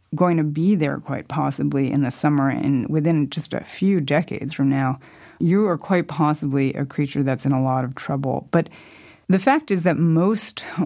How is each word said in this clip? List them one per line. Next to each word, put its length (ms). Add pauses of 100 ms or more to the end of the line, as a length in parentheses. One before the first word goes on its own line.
(140)
going 220
to 80
be 300
there 240
quite 300
possibly 640
in 100
the 80
summer 380
and 400
within 420
just 240
a 60
few 400
decades 520
from 160
now, 300 (400)
you 280
are 120
quite 300
possibly 640
a 100
creature 380
that's 240
in 60
a 100
lot 220
of 100
trouble. 560
But 180 (600)
the 100
fact 320
is 120
that 140
most 680 (220)